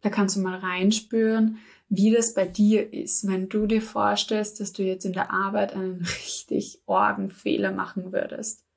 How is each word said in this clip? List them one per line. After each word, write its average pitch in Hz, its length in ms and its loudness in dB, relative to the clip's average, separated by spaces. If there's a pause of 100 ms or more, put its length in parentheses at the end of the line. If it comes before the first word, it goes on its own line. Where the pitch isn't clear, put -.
Da 208 80 2
kannst 202 260 2
du 202 40 -2
mal 185 180 -2
reinspüren, 220 1000 2 (300)
wie 202 220 4
das 226 240 4
bei 190 120 2
dir 208 460 2
ist, - 340 0
wenn 190 220 -2
du 214 180 0
dir 220 140 2
vorstellst, 208 800 0
dass 202 120 -6
du 208 100 -4
jetzt 190 240 -2
in 190 60 -2
der 180 180 -4
Arbeit 196 440 0
einen 185 280 -4
richtig - 840 -6
orgen 190 440 0
Fehler 196 420 -2
machen 190 400 -8
würdest. - 520 -6 (120)